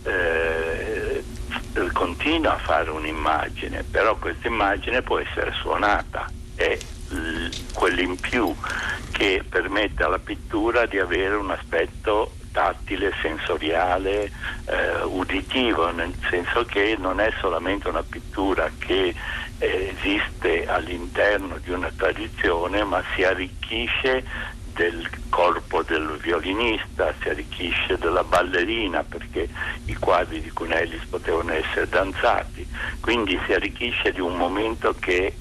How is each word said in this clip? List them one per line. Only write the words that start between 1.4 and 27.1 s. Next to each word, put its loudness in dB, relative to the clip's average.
continua 2
a 0
fare 2
un'immagine, -2
però 4
questa -4
immagine 2
può 0
essere -2
suonata, 0
è 0
l-, -4
quell'in 2
più 0
che 2
permette 0
alla 2
pittura 2
di -2
avere 2
un 0
aspetto 0
tattile, 0
sensoriale, 0
eh, 0
uditivo, 0
nel -2
senso 2
che 2
non 0
è 6
solamente 0
una 0
pittura 0
che, 2
eh, 0
esiste 0
all'interno 0
di -8
una -2
tradizione, 0
ma 0
si 2
arricchisce 0
del -2
corpo 4
del -2
violinista, 0